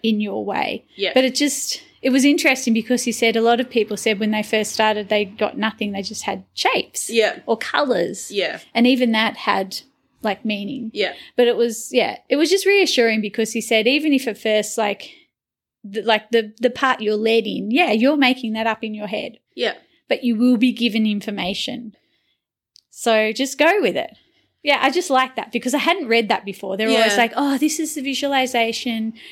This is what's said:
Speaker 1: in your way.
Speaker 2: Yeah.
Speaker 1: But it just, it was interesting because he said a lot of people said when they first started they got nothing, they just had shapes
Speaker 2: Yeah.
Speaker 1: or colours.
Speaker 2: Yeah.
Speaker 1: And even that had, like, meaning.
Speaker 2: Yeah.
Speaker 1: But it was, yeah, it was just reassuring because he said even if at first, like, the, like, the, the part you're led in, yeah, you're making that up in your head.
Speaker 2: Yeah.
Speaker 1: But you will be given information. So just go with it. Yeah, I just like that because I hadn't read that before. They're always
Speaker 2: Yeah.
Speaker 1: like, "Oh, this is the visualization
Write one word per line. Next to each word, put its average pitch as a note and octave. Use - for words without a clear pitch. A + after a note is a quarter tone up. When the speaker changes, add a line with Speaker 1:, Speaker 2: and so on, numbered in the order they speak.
Speaker 1:
in A3
your G#3
way. -
Speaker 2:
Yeah. G3
Speaker 1:
But C4
it C4
just, -
it C4+
was B3+
interesting C4+
because A#3
he A#3+
said A3+
a A3+
lot A#3
of B3+
people G#3+
said G#3+
when G#3+
they G#3+
first G#3+
started G#3+
they G#3
got G3+
nothing, G#3
they G3
just G3+
had G3
shapes -
Speaker 2:
Yeah. A3
Speaker 1:
or A3+
colours. A3+
Speaker 2:
Yeah. F3
Speaker 1:
And A#3+
even B3
that A3
had, G3
like, -
meaning. G#2
Speaker 2:
Yeah. G3+
Speaker 1:
But B3
it A#3+
was, A#3
yeah, B3
it C4
was D4+
just F#4+
reassuring B3
because G#3+
he A#3
said A3
even D4
if C4
at G#3
first, G#3+
like, -
the, G3+
like, G#3+
the, A3
the A#3+
part B3+
you're G#3+
led A3
in, F#3+
yeah, D4
you're B3+
making B3+
that A3+
up A3
in A3
your G#3
head. -
Speaker 2:
Yeah. A#3
Speaker 1:
But -
you A#3+
will B3
be B3
given A3+
information. G3+
So A3
just C4
go F4
with F#3
it. -
Yeah, C#4+
I C4+
just E4+
like B3+
that -
because A#3+
I -
hadn't D#4+
read A3+
that G#3+
before. G3
They're A3
always A3+
Speaker 2:
Yeah. G3+
Speaker 1:
like, A#3
"Oh, C#4
this D4+
is D#4
the D4
visualization B3